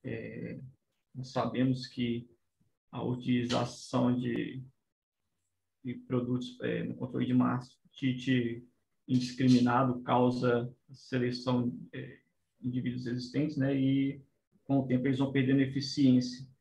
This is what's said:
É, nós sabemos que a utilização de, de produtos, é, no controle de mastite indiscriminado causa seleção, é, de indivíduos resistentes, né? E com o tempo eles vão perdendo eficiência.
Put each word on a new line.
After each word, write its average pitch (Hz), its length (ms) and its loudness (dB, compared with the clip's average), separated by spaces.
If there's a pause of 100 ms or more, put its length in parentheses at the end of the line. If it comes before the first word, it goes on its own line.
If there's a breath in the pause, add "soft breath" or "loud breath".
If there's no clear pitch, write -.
É, 117 560 -10 (560)
nós 127 160 -12
sabemos 127 560 0
que 117 420 -4 (640)
a 120 120 -6
utilização 123 1120 0
de, 123 480 -4 (1200)
de 123 120 -8
produtos, 123 640 -2
é, 113 220 -2
no 120 120 -6
controle 127 300 -4
de 123 80 0
mastite 127 1300 0 (440)
indiscriminado 123 960 4
causa 123 680 2 (220)
seleção, 123 840 -2 (160)
é, 127 280 -14 (400)
de 127 80 -6
indivíduos 123 380 -4
resistentes, 135 520 -4
né? 135 180 0
E 135 460 0 (480)
com 139 100 4
o 123 80 -2
tempo 127 200 2
eles 131 100 2
vão 131 140 0
perdendo 135 300 4
eficiência. 131 840 2 (140)